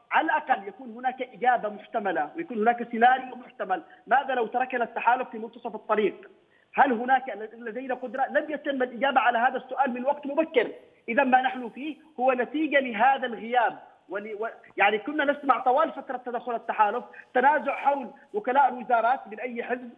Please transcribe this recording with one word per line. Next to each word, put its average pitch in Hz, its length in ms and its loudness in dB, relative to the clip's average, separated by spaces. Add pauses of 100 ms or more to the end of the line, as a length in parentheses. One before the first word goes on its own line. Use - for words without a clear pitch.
(100)
على 240 140 4
الأقل 277 440 0
يكون 240 220 -14
هناك 247 320 -6
إجابة 226 460 0
محتملة 190 680 -4
ويكون 170 220 -6
هناك 233 320 2
سيناريو 247 460 2
محتمل، 185 460 -6 (240)
ماذا 262 280 2
لو 240 120 2
تركنا 247 380 -2
التحالف 240 440 0
في 233 100 -10
منتصف 220 360 -12
الطريق؟ 214 560 -2 (440)
هل 262 180 4
هناك 233 560 -2 (100)
لدينا 240 360 -8
قدرة؟ 254 320 -6
لم 302 240 -2
يتم 277 320 -4
الإجابة 254 380 0
على 240 180 2
هذا 247 180 2
السؤال 262 380 -2
من 247 100 -6
وقت 269 220 -2
مبكر، 277 440 0 (380)
إذا 233 160 2
ما 254 180 4
نحن 254 260 -4
فيه 277 280 -10 (240)
هو 262 120 4
نتيجة 269 480 0
لهذا 254 460 2
الغياب. 226 520 -2 (320)
ول-، 208 300 -8
و-، 226 80 -4 (280)
يعني 208 220 4
كنا 294 260 -4
نسمع 269 360 2
طوال 262 320 2
فترة 269 240 -8
تدخل 240 380 -6
التحالف 220 500 0 (300)
تنازع 269 420 4
حول 269 340 0 (240)
وكلاء 254 340 4
الوزارات 240 580 2
من 214 140 -12
أي 233 220 -6
حزب، 247 360 -6